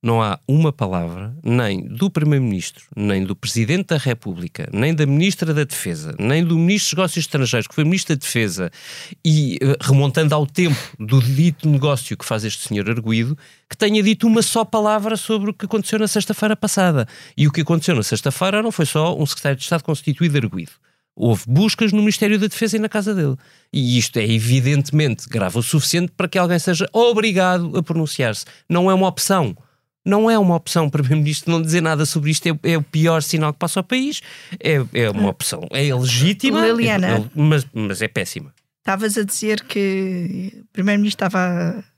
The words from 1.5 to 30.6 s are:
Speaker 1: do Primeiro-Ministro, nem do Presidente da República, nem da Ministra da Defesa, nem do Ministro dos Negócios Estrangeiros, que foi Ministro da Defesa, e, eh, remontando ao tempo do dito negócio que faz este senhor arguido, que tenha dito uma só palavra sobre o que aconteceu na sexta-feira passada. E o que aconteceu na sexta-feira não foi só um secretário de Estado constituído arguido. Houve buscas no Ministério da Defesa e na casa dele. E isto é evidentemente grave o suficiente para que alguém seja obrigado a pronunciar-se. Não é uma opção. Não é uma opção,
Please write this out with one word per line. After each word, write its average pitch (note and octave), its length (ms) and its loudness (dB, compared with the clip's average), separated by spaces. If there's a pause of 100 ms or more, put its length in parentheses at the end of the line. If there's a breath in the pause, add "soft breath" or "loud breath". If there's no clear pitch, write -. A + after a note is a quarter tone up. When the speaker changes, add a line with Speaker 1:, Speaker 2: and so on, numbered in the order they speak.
Speaker 1:
do F#3+ 240 -2
Primeiro-Ministro, C3+ 760 -2 (100)
nem G2+ 300 0
do F#2+ 100 -6
Presidente C3 520 -2
da E3 100 0
República, F2+ 760 -6
nem C#3 240 0
da D3+ 100 2
Ministra D#3+ 480 0
da D3 120 0
Defesa, D#2+ 520 -8
nem C3+ 240 0
do E3+ 160 0
Ministro F#3 340 2
dos D#3 80 -4
Negócios F3 260 -2
Estrangeiros, B2 420 -2
que - 80 -12
foi D#3 80 0
Ministro E3 320 0
da C3+ 60 -4
Defesa, F#2+ 500 -2 (540 loud breath)
e, D3+ 360 0
eh, C#3 200 2
remontando C#3+ 520 2
ao D3+ 140 0
tempo E3 320 0 (180 loud breath)
do A2 240 2
dito D3+ 460 2
negócio C#3 480 0
que - 80 -14
faz A2 220 -2
este - 240 -8
senhor G2+ 200 -2
arguido, A2+ 480 0 (320 loud breath)
que - 60 -12
tenha G#3+ 260 2
dito G#3+ 240 2
uma A3+ 160 4
só A3 220 0
palavra G#3+ 540 0
sobre G#3+ 320 -2
o G#3 40 -6
que - 120 -8
aconteceu A3 340 -2
na G#3+ 80 0
sexta-feira G#3+ 480 0
passada. F3 500 2 (300 loud breath)
E D3 100 4
o D3 60 4
que - 80 -2
aconteceu E3 340 2
na A#2+ 100 2
sexta-feira F#3 600 0
não A3+ 80 -2
foi D#3+ 140 0
só D#3 340 0
um D3+ 60 2
secretário C#3 320 -2
de C3+ 60 -10
Estado E3 200 -2
constituído D3+ 540 0
arguido. F#2 340 -4 (420)
Houve A2+ 320 0
buscas G3 460 2
no G#3+ 80 2
Ministério G#3 400 2
da G#3 80 0
Defesa A3 300 -2
e - 20 0
na G#3+ 80 -2
casa G#3 260 -2
dele. D3 220 0 (380 soft breath)
E B2 240 2
isto - 200 -2
é A2 80 0
evidentemente C3 1000 2
grave G2+ 320 -2
o - 20 -2
suficiente E3+ 540 0
para F3+ 140 -2
que - 80 -2
alguém F3+ 200 2
seja E3+ 360 -2
obrigado F#3+ 840 2
a E3 80 0
pronunciar-se. D3 640 -2 (240 loud breath)
Não F3+ 200 2
é F#3+ 40 4
uma F#3+ 160 4
opção. F3 480 0 (480 soft breath)
Não G#3+ 260 4
é A3+ 80 4
uma F3+ 160 4
opção, D#3+ 340 0